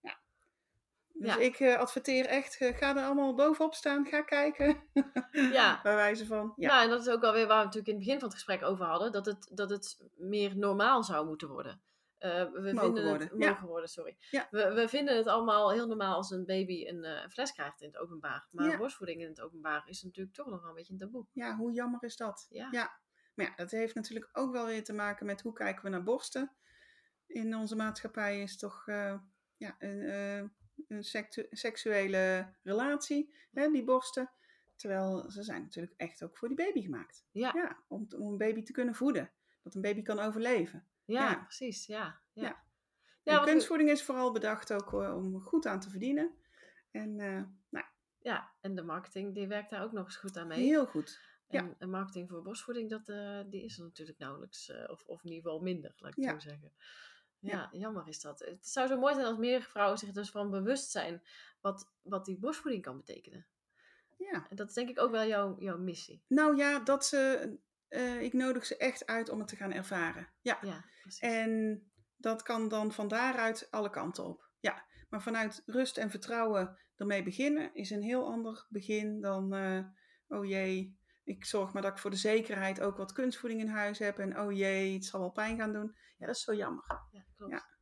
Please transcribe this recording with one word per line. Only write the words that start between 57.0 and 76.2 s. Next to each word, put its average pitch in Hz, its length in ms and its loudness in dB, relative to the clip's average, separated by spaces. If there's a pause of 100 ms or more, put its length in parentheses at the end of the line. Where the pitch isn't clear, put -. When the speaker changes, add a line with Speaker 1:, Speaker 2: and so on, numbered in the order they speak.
Speaker 1:
Ja. 196 120 -6
Speaker 2:
Ja, 185 160 -6 (100)
jammer 196 300 -8
is 156 120 -12
dat. 147 180 -12
Het - 300 -14
zou 262 200 0
zo 262 100 2
mooi 285 160 4
zijn 269 120 2
als 226 120 0
meer 240 240 2
vrouwen 202 360 2
zich 202 140 -10
dus 202 180 -6
van 202 200 -4
bewust 208 400 0
zijn 170 320 -4 (380)
wat, 196 320 -4 (100)
wat 190 220 -6
die 190 140 -6
borstvoeding 247 440 -4
kan 131 140 -10
betekenen. - 500 -18 (720)
Speaker 1:
Ja. 359 320 -6
Speaker 2:
En 196 60 -12
dat 208 120 -8
is - 60 -16
denk 240 140 -2
ik 247 120 -4
ook 240 100 4
wel 220 160 2
jouw, 202 320 0
jouw 185 200 -4
missie. - 500 -8
Speaker 1:
Nou 302 280 6
ja, 285 220 2
dat 277 280 2
ze, 269 520 2 (300)
eh, 247 340 -4
ik 240 100 -2
nodig 254 340 2
ze - 100 -4
echt - 300 0
uit 226 220 -2
om 214 100 -4
het 208 100 -6
te 214 80 -12
gaan 196 160 -6
ervaren. 180 560 -4 (120)
Ja. - 220 0
Speaker 2:
Ja, 175 220 -8 (180)
precies. - 180 -14
Speaker 1:
En 220 640 0 (340)
dat 226 260 -2
kan 226 260 -2
dan 214 240 0
van 208 160 -2
daaruit 226 640 0
alle 208 200 -2
kanten 190 340 -6
op. 180 240 -12 (100)
Ja, - 260 -2 (240)
maar 208 140 -6
vanuit 220 440 -2
rust 254 320 0
en 214 120 0
vertrouwen 214 680 0 (180)